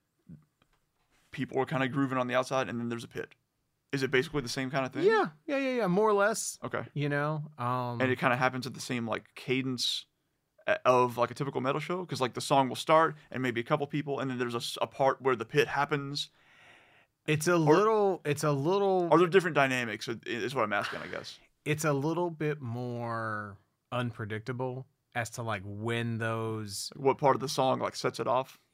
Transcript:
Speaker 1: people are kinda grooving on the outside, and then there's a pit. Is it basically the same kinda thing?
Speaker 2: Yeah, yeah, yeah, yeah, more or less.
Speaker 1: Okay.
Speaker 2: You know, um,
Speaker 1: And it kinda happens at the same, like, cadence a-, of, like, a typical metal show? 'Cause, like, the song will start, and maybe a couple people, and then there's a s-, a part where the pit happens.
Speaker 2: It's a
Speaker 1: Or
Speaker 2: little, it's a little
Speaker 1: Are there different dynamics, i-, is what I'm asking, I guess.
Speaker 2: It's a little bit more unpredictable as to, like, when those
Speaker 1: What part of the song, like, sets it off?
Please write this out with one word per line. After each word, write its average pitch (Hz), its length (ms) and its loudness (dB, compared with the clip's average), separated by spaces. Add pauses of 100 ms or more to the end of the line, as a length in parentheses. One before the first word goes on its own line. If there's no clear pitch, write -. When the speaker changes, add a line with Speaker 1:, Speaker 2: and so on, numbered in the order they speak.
(1300)
Speaker 1:
people 135 300 -4
are 127 60 0
kinda 131 220 -2
grooving 131 300 0
on 127 80 0
the 123 80 -4
outside, 131 340 0
and 117 120 -4
then 120 80 -4
there's 117 160 -6
a - 40 -18
pit. - 260 -10 (580)
Is 135 100 0
it 131 80 0
basically 143 320 2
the 120 60 -8
same 131 220 -4
kinda 135 180 -2
thing? 311 160 -2
Speaker 2:
Yeah, 427 220 6 (200)
yeah, 277 120 -2
yeah, 262 180 -2
yeah, 220 100 0
more 196 220 4
or 208 40 4
less. 202 520 0
Speaker 1:
Okay. - 180 -4 (100)
Speaker 2:
You 147 160 -2
know, 147 360 -2 (120)
um, 123 440 -4
Speaker 1:
And 131 100 2
it 123 80 0
kinda 127 180 2
happens 123 300 0
at 127 80 -8
the - 60 -14
same, 117 260 -4
like, 101 300 -6
cadence 127 680 -2 (600)
a-, - 180 2
of, 123 340 4
like, 120 120 0
a 120 40 -10
typical 135 260 -4
metal 139 200 0
show? 180 240 -6
'Cause, 131 160 -6
like, 123 140 0
the 123 60 -6
song 135 280 2
will 117 80 -6
start, 160 400 4 (140)
and 123 120 -6
maybe 117 180 -2
a 117 40 -6
couple 147 220 0
people, 143 340 -4
and 135 100 -4
then 123 80 -6
there's 120 160 -2
a 117 40 -2
s-, - 240 -8
a 120 40 0
part - 360 2
where 131 140 4
the 110 80 -6
pit 143 240 2
happens. 143 640 -2 (960)
Speaker 2:
It's 151 220 0
a 180 60 4
Speaker 1:
Or 175 40 4
Speaker 2:
little, 190 640 4
it's 147 200 -2
a 147 80 2
little 185 600 2
Speaker 1:
Are 156 60 8
there 180 100 8
different 170 260 4
dynamics, 127 540 2
i-, 117 80 -4 (100)
is 117 280 -2
what 127 100 2
I'm 104 80 0
asking, 101 280 -2
I - 80 -10
guess. - 300 -10 (260)
Speaker 2:
It's 151 200 -2
a 151 80 4
little 165 380 0
bit 151 300 -4
more 113 960 -6 (360)
unpredictable 123 960 -4 (280)
as 117 160 -2
to, 123 120 -10
like, 107 220 -4
when 113 540 -4
those 110 760 -6
Speaker 1:
What 135 240 2
part 135 160 6
of 120 60 -2
the 135 80 -6
song, 127 320 0
like, 98 160 -4
sets - 240 -4
it 113 80 -2
off? 127 320 -2 (140)